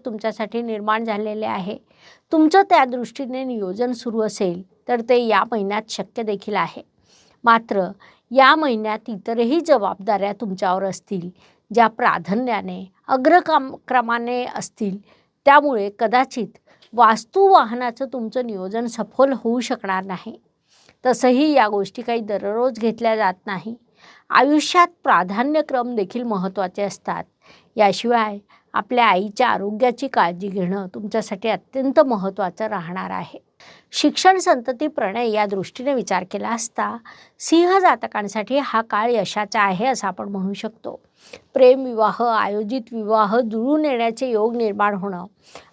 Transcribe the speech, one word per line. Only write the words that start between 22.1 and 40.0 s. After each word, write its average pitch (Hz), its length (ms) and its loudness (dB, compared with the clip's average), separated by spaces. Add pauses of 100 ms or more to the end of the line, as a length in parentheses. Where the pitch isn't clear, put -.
दररोज 214 600 -2
घेतल्या 226 360 0
जात 190 300 -2
नाही. 208 300 -8 (540)
आयुष्यात 302 580 4 (160)
प्राधान्यक्रम 247 920 0
देखील 220 280 -4
महत्त्वाचे 196 600 -4
असतात. 185 400 -6 (520)
याशिवाय 214 640 2 (360)
आपल्या 240 320 0
आईच्या 208 440 0
आरोग्याची 214 580 -2
काळजी 185 400 0
घेणं 190 380 -4 (100)
तुमच्यासाठी 214 540 -6
अत्यंत 262 500 -2
महत्त्वाचं 196 680 -2
राहणार 185 440 -8
आहे. 180 280 -10 (540)
शिक्षण, 370 440 4
संतती, 269 500 0
प्रणय 233 420 -4
या 208 160 0
दृष्टीने 208 480 -4
विचार 190 380 -2
केला 208 180 -6
असता 220 460 -6 (440)
सिंह 349 400 4
जातकांसाठी 220 800 0
हा 247 240 -2
काळ 220 300 0
यशाचा 214 500 -2
आहे, 196 240 0
असं 254 220 -2